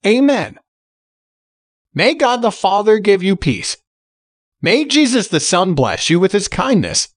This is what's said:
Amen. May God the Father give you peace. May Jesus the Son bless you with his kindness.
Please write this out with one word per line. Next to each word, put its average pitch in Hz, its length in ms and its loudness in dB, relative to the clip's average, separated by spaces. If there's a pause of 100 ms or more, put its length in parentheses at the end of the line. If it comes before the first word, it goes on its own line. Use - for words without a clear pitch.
Amen. 247 540 0 (1300)
May 214 200 0
God 247 280 0
the 220 100 0
Father 208 480 2
give 196 240 2
you 190 120 2
peace. 117 420 -6 (840)
May 233 240 0
Jesus 269 420 0
the 160 120 -2
Son 185 340 0
bless 120 360 -2
you 170 100 2
with 190 140 0
his 196 140 -2
kindness. 190 680 -2